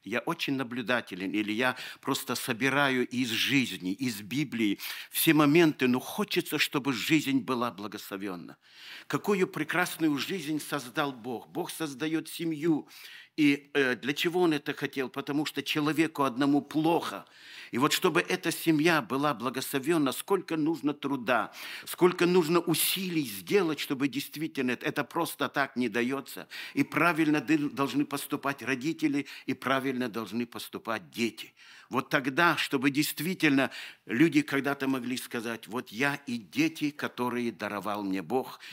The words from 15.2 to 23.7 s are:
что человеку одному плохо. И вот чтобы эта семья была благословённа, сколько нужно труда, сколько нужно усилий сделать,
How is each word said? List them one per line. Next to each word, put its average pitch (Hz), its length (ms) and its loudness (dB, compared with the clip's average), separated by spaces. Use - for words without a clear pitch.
что - 160 -4
человеку 151 640 0
одному 135 380 4
плохо. 156 640 0
И 107 60 -4
вот 143 140 4
чтобы 175 300 4
эта - 280 -2
семья 160 520 4
была 135 320 0
благословённа, 131 800 0
сколько 180 420 -2
нужно 147 380 0
труда, 123 580 0
сколько 175 400 4
нужно 175 360 6
усилий 170 640 0
сделать, 143 560 0